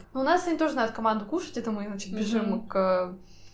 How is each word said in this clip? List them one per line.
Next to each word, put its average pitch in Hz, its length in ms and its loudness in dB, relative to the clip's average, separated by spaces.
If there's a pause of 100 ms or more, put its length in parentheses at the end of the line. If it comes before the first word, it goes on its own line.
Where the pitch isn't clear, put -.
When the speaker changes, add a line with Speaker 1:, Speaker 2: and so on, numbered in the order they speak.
(140)
Speaker 1:
Ну, 262 80 -2
у - 20 2
нас 349 240 4
они 320 100 0
тоже 311 160 2
знают 226 200 0
команду 220 320 0
«кушать», 339 320 -4
это 233 140 -2
мы, 208 140 -4
значит, 196 280 -8
бежим 214 360 0
Speaker 2:
Мгм. 226 180 -2
Speaker 1:
к, 185 460 2 (400)